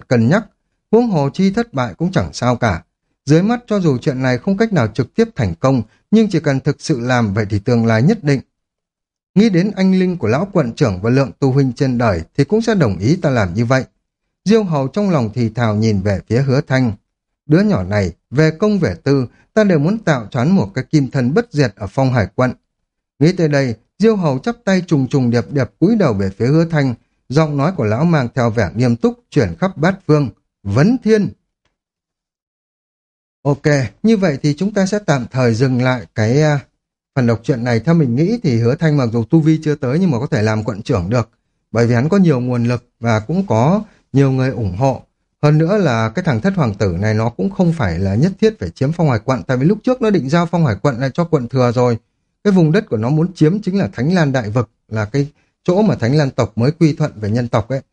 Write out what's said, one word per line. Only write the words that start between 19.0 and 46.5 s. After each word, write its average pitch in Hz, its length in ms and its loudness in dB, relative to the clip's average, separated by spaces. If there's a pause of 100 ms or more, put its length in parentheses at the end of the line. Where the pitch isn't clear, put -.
tư, 135 240 0 (260)
ta 214 100 4
đều 185 160 2
muốn 175 180 0
tạo 135 340 -2
cho 131 80 -4
hắn 139 120 2
một 156 220 2
cái 127 100 -4
kim 139 280 0
thân 131 220 0
bất 233 180 0
diệt 143 240 0
ở 101 120 -10
Phong 131 260 0
Hải 107 220 0
quận. 127 180 0 (680)
Nghĩ 151 120 4
tới 185 160 0
đây, 139 280 0 (240)
Diêu 220 160 4
Hầu 156 240 -2
chắp 233 160 -6 (100)
tay 190 220 2
trùng 135 200 0
trùng 127 220 0
điệp 117 220 0
điệp 135 280 -2
cúi 208 160 2
đầu 170 180 2
về 98 160 -2
phía 110 180 -4
Hứa 160 180 2
Thanh. 147 300 -2 (340)
Giọng 151 280 0
nói 143 200 0
của 143 60 -2
lão 110 220 0
mang 156 300 2
theo 120 140 0
vẻ 107 260 -2
nghiêm 120 200 2
túc, 233 240 -2 (100)
chuyển 101 300 0
khắp 190 180 -4
bát 170 180 0 (120)
phương. 147 220 2 (340)
"Vấn 143 400 2
Thiên." 208 260 2 (2000)
Ok, 139 220 -2 (400)
như 220 140 4
vậy 175 260 0
thì 147 100 2
chúng 190 200 -4
ta 196 120 0
sẽ 208 140 -2
tạm 143 320 -2
thời 123 220 2
dừng 127 280 0
lại 127 240 -2 (100)
cái, 117 260 2
à, 147 180 2 (560)
phần 123 120 0
đọc 113 160 0
truyện 120 200 -2
này. 120 160 0
Theo 165 160 0
mình 135 200 2
nghĩ 185 280 0
thì 120 160 0
Hứa 117 160 0
Thanh 156 220 0
mặc 127 160 0
dù 117 100 0
tu 165 160 2
vi 156 240 2
chưa 147 120 -2
tới 135 240 -2
nhưng 190 120 0
mà 117 80 -2
có 143 80 -6
thể 127 140 -2
làm 107 220 0
quận 107 180 -8
trưởng 98 280 -2
được, 120 200 -2 (420)
bởi 117 160 2
vì 120 80 2
hắn 127 140 0
có 202 80 2
nhiều 165 220 4
nguồn 123 240 -2
lực 120 260 -4 (100)
và 117 200 0
cũng 170 280 -4
có 143 360 2 (300)
nhiều 135 180 4
người 131 180 0
ủng 104 280 -6
hộ. 131 240 -2 (400)
Hơn 151 160 4
nữa 165 200 2
là 117 320 0
cái - 140 -6
thằng 113 180 0
thất 196 140 -2